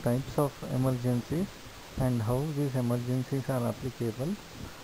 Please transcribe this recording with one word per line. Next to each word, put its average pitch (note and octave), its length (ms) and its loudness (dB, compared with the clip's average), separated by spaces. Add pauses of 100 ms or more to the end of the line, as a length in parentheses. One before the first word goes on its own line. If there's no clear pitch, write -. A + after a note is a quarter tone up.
types C3+ 340 2
of C#3+ 160 2 (220)
emergencies, B2+ 720 2 (540)
and B2+ 200 4
how B2 240 2 (100)
these C#3+ 220 0
emergencies B2 720 2
are B2+ 180 2
applicable B2 720 -2 (460)